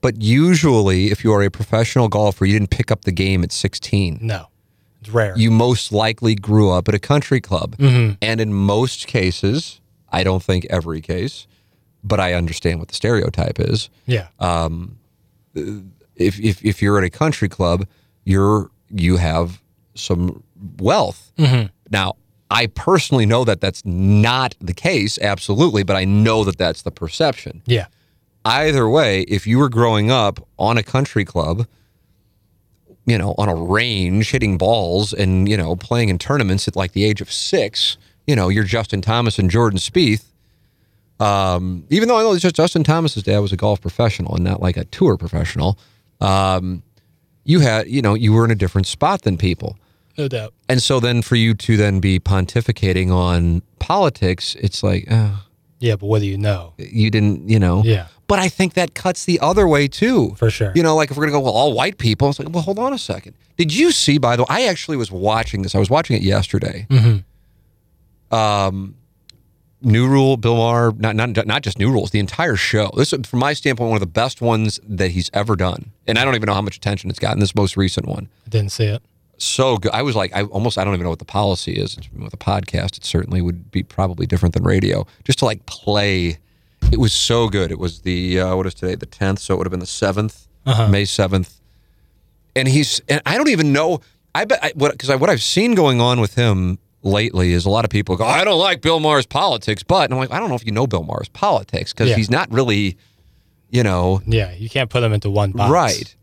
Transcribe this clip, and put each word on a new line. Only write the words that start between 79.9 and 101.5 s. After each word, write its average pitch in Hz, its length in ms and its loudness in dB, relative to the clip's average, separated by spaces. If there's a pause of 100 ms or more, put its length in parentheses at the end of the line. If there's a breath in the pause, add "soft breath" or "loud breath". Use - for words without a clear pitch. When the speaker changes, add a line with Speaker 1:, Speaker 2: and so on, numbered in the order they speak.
Speaker 1:
I 113 80 -2
was 131 160 -2
like, 95 180 -2
I 98 80 -2
almost, 107 340 -2
I 95 60 0
don't 101 100 0
even 90 120 -2
know 87 40 -2
what 82 100 -6
the - 60 -18
policy 98 480 -2
is. 98 240 -6 (200)
With - 160 -12
a - 40 -16
podcast, 98 600 -4
it - 80 -16
certainly 90 360 -2
would 87 300 -6
be 92 120 -4
probably 90 420 -4
different 87 280 0
than 90 100 0
radio. 95 440 0 (160 soft breath)
Just - 160 -2
to, 139 60 0
like, 107 200 -4
play, 95 760 -2 (520)
it 113 80 2
was 110 140 2
so 117 340 0
good. 95 240 -2
It 80 80 -8
was 87 220 -6
the, 90 400 -2
uh, 92 160 0
what 95 100 -2
is 87 60 -8
today, 90 220 -6
the - 100 -12
tenth, 98 340 -4
so - 140 -4
it 92 40 0
would 90 80 -4
have 90 60 -6
been 90 80 -6
the 87 60 -10
seventh, 104 640 -4 (180)
Speaker 2:
Uh-huh. 113 240 2
Speaker 1:
May 98 160 2
seventh. 95 520 -2 (960)
And 131 140 0
he's, 139 400 0
and 147 180 0
I 160 120 -2
don't 294 100 0
even 160 240 2
know, 156 300 0 (340 soft breath)
I 185 80 -2
bet, 214 180 0
I, - 140 -4
what, 147 240 0
'cause 131 100 -8
I, 139 60 4
what 139 140 2
I've 135 120 0
seen 233 320 0
going 139 280 4
on 123 180 2
with 104 160 0
him 95 420 0 (240)
lately 95 520 2
is 87 120 0
a 98 40 0
lot 113 160 2
of - 60 -2
people 92 260 -2
go, 110 80 0
"I 139 180 0
don't 190 160 2
like 185 220 0
Bill 160 180 2
Maher's 151 260 2
politics, 135 580 -2
but," 175 200 2
and 127 100 -2
I'm 131 60 -2
like, 131 140 -4
"I 170 60 -2
don't 220 100 -4
know 127 60 -2
if 117 100 -8
you 113 80 -4
know 117 120 0
Bill 95 180 -2
Maher's - 260 -8
politics," 104 640 -4